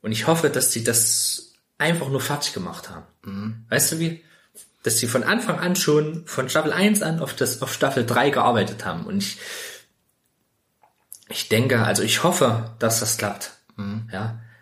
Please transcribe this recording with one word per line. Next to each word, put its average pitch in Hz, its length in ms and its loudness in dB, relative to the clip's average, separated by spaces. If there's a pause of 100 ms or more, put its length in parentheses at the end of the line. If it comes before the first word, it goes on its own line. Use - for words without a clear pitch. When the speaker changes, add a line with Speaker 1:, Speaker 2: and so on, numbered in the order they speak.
Speaker 1:
Und 110 120 -2
ich 110 140 -2
hoffe, 165 220 4
dass 127 220 2
sie 117 140 -2
das - 680 0 (240)
einfach 160 300 0
nur 135 140 0
fertig 143 320 -4
gemacht - 360 -8
haben. 85 160 -16 (180)
Speaker 2:
Mhm. 104 460 -8
Speaker 1:
Weißt 135 220 2
du 160 80 -4
wie? 165 240 -2 (600)
Dass 113 140 2
sie 123 100 0
von 123 160 2
Anfang 185 360 0
an 180 160 2
schon, 151 500 2
von 131 240 -4
Staffel 156 220 2
eins 202 300 4
an 165 180 0
auf - 160 -6
das, - 260 0
auf - 120 -4
Staffel 135 320 2
drei 120 240 2
gearbeitet 120 560 2
haben. 85 200 -6
Und 90 120 -4
ich, - 200 -4 (1900)
ich - 200 -8
denke, 117 340 4
also - 200 2
ich - 200 0
hoffe, 127 560 2
dass 113 220 2
das - 160 -2
klappt. 101 340 -6 (240)
Speaker 2:
Mhm. 104 360 -8
Speaker 1:
Ja. 107 280 -6 (220)